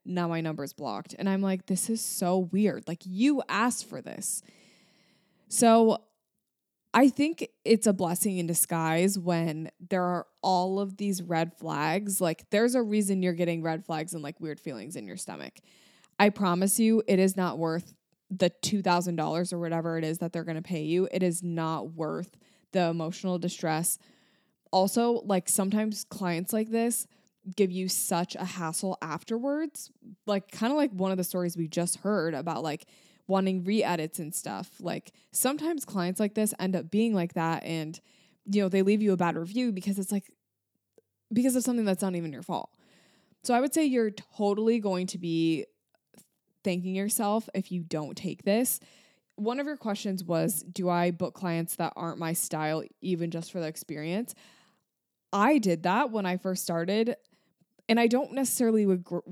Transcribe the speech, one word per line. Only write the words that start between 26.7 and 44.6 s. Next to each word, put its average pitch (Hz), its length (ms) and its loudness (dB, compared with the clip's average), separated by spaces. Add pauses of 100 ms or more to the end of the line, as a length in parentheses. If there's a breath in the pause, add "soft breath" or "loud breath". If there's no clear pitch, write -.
give 190 160 2
you 185 160 -2
such - 480 -2
a 185 100 -6
hassle 180 560 -4
afterwards. 240 920 -4 (340)
Like, 202 260 -2
kinda 240 240 0
like 285 160 2
one 190 200 0
of 190 60 -2
the 180 60 0
stories 175 320 -4
we 165 120 -2
just 170 300 -2
heard 180 360 -2
about, 151 300 -4
like, 160 240 -6 (420 soft breath)
wanting 190 340 2
re-edits 175 560 0
and 165 140 -8
stuff. - 360 -8 (120)
Like, - 320 -8 (180 soft breath)
sometimes 302 540 -2
clients 180 340 -2
like 208 140 0
this 214 260 0
end 190 160 0
up 165 140 -4
being 220 240 2
like 175 200 0
that, 165 300 0
and, 160 340 -6 (480 soft breath)
you 202 160 2
know, 190 80 2
they 190 120 4
leave 208 220 4
you 202 100 4
a 185 40 2
bad 170 200 2
review 208 340 -2
because 196 280 -2
it's, 190 120 -4
like, 202 220 -4 (1000)
because 247 240 4
of 254 80 2
something 240 220 0
that's 190 160 2
not 190 140 0
even 165 180 -4
your 127 80 -10
fault. - 300 -6 (720 soft breath)
So 247 100 2
I 240 80 4
would 277 120 0
say 320 120 4
you're 240 260 2
totally 220 680 0